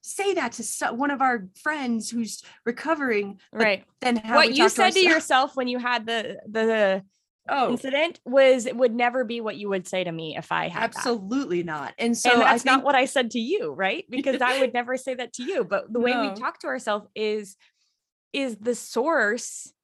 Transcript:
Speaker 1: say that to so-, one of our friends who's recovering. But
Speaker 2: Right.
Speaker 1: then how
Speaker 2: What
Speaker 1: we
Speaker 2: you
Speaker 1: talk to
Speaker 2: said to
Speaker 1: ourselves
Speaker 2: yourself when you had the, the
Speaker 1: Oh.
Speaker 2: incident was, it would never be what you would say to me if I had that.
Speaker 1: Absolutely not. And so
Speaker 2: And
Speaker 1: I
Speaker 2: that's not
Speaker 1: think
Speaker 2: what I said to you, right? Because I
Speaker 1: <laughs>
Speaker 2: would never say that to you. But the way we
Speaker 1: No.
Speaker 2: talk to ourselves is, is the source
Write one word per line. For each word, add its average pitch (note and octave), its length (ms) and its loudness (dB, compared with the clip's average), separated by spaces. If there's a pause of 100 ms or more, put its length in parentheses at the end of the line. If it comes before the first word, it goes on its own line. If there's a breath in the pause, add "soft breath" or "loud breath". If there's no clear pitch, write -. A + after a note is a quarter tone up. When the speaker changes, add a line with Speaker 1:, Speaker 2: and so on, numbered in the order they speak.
Speaker 1:
say G4 320 -2
that C4+ 180 -2
to - 100 -12
so-, - 300 -4
one C#4 180 -2
of C#4 100 -2
our B3 260 0 (160)
friends B3 480 -2
who's A3+ 320 -6 (220 loud breath)
recovering. A#3+ 720 -2 (140 soft breath)
But A3 120 -4
Speaker 2:
Right. G3+ 200 0 (160)
Speaker 1:
then B3 160 2
how A3 200 0
Speaker 2:
What D4+ 120 6
Speaker 1:
we B3+ 60 -2
Speaker 2:
you D4 100 4
Speaker 1:
talk - 60 6
to - 60 -6
Speaker 2:
said G#4 60 4 (100)
to F4+ 80 4
Speaker 1:
ourselves F4 140 6
Speaker 2:
yourself C#4+ 420 2
when B3+ 120 -2
you B3 100 -2
had A#3+ 280 -2
the, A3+ 420 -4
the G#3+ 560 2 (440)
Speaker 1:
Oh. C4 240 2
Speaker 2:
incident C#4 520 -2
was, C4 420 6
it A#3 100 -6
would A#3+ 180 2
never A#3+ 300 0
be A#3 160 -6
what G#3+ 160 -6
you G3+ 120 -8
would F#3+ 180 -2
say F#3 180 -2
to E3+ 80 -6
me D#3+ 240 -8
if - 160 -6
I E3 160 -2
had A3+ 240 -4
that. - 40 -12
Speaker 1:
Absolutely G3+ 680 -2
not. D3+ 340 -8
And A#3 180 0
so B3 160 2
Speaker 2:
And A#3+ 100 6
Speaker 1:
I F#3 100 6
Speaker 2:
that's A#3+ 120 0
not C4 120 6
Speaker 1:
think C4+ 80 0
Speaker 2:
what C#4 100 4
I B3+ 120 6
said B3+ 260 -2
to B3 80 -2
you, A#3 320 -4
right? F#3+ 360 -2
Because C4+ 320 -2
I B3+ 180 2
Speaker 1:
<laughs> - 20 2
Speaker 2:
would C4 120 2
never A#3+ 240 -2
say B3+ 180 -6
that A#3+ 200 -10
to B3 100 -10
you. D4 200 -2
But G3 280 -4
the A#3 80 0
way A#3+ 160 2
we A3 120 -2
Speaker 1:
No. F#3+ 60 -6
Speaker 2:
talk B3+ 260 -8
to - 80 -10
ourselves G#3+ 460 -4
is, G#3+ 420 -4 (760)
is C4+ 260 -4
the A#3 180 -2
source A#3 960 -2 (120)